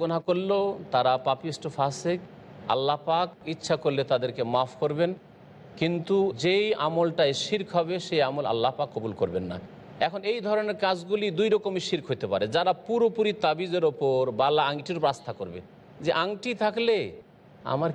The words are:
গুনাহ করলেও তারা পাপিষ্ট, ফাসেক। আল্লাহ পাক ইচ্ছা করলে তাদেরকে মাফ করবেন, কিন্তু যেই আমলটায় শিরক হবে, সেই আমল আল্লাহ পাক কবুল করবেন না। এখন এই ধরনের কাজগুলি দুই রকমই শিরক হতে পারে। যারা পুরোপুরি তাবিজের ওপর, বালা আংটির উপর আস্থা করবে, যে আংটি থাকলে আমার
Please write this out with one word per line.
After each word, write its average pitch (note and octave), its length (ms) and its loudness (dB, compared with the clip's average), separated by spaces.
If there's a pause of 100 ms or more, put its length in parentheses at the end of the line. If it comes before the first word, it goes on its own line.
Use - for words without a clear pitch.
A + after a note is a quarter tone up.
গুনাহ E3 180 0 (100)
করলেও F#3+ 360 2 (300)
তারা B2+ 180 4 (140)
পাপিষ্ট, C#3+ 360 -2 (140)
ফাসেক। C#3+ 420 0 (560)
আল্লাহ C#3 240 0 (100)
পাক E3+ 200 2 (240)
ইচ্ছা - 300 -2
করলে C#3 200 0 (100)
তাদেরকে B2 300 0 (120)
মাফ B2+ 180 0 (100)
করবেন, D#3 280 0 (720)
কিন্তু E3+ 360 0 (280)
যেই G3 220 4 (200)
আমলটায় E3 560 4
শিরক G3 260 -2 (100)
হবে, E3+ 160 0 (120)
সেই D#3+ 220 2
আমল C#3+ 240 -2
আল্লাহ A#2 260 2
পাক C#3+ 160 -2
কবুল A2 260 -4
করবেন F2+ 300 0
না। F2+ 60 -6 (500)
এখন F3+ 140 -6 (100)
এই A#3+ 160 -2
ধরনের G#3 380 0
কাজগুলি F#3+ 420 0 (120)
দুই G#3+ 160 2
রকমই G3 340 -2
শিরক D#3+ 220 -2
হতে A#2+ 220 -2
পারে। F#2+ 120 2 (120)
যারা F#3 160 4 (140)
পুরোপুরি A3 460 2 (120)
তাবিজের E3+ 460 0
ওপর, C3+ 300 2 (200)
বালা D3 300 4
আংটির D3 280 -6
উপর D3+ 160 2
আস্থা - 260 -10
করবে, F2+ 200 -10 (440)
যে D#3 60 2 (120)
আংটি G3+ 280 -4 (120)
থাকলে A3 340 2 (760)
আমার D3+ 220 0